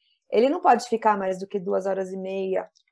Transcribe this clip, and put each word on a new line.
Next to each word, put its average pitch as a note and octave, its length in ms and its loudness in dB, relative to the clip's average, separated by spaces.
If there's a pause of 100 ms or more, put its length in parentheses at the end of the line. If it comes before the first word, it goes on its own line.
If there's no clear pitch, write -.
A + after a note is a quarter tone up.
(320)
ele A#3+ 180 4
não E4+ 120 -2
pode A#3+ 260 4
ficar A3 300 2
mais F#3+ 220 -4
do F#3+ 80 -10
que G3+ 120 -6
duas F#3+ 280 -2
horas F#3+ 260 -4
e F#3+ 40 -8
meia F#3+ 520 -4 (220)